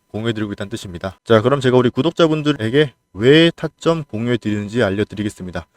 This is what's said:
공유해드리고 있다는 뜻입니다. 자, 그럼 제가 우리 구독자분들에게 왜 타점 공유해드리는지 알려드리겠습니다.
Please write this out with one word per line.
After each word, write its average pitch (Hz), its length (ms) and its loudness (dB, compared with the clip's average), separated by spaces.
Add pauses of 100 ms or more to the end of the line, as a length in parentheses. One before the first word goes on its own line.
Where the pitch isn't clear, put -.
(120)
공유해드리고 107 420 -4
있다는 98 160 -10
뜻입니다. 95 560 -10
자, 113 160 4
그럼 131 180 0
제가 127 180 2
우리 123 120 4
구독자분들에게 147 1040 0 (200)
왜 151 420 4
타점 160 500 -4
공유해드리는지 110 760 -4
알려드리겠습니다. 98 960 -4